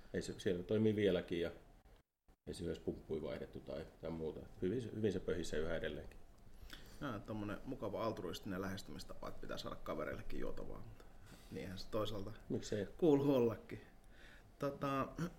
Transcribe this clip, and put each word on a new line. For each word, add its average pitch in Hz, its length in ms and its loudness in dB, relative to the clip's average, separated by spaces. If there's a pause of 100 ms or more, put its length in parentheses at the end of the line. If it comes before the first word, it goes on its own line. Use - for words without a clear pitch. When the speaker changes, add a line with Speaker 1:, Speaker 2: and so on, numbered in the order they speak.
(140)
Speaker 1:
Ei 90 80 0
se, - 180 -6
siellä 90 240 2
toimii 110 320 6
vieläkin 90 460 4
ja 82 100 0 (960)
ei 76 60 -4
se 85 120 -4
edes 82 140 -2
pumppui 78 420 -2
vaihdettu 67 380 -4
tai, 69 260 -6 (160)
tai 80 80 -4
muuta. 80 300 -2 (220)
Hyvin 101 200 4
se, 110 140 -4
hyvin 107 180 4
se 92 60 0
pöhisee 82 400 0
yhä 82 160 2
edelleenkin. 78 440 -4 (840)
Speaker 2:
Jaa, 120 180 -2
tommonen 104 460 -2
mukava 110 400 -2
altruistinen 95 560 -2
lähestymistapa, - 640 -4
että - 140 -4
pitää 58 160 -2
saada - 180 -4
kavereillekin - 640 0
juotavaa, 52 400 0
mutta - 260 -10 (460)
niinhän 85 260 -4
se - 140 -6
toisaalta 104 400 0 (180)
Speaker 1:
Miksei? 110 380 0 (100)
Speaker 2:
kuuluu 143 380 8
ollakin. 113 460 2 (800)
Tota, 139 480 0 (320)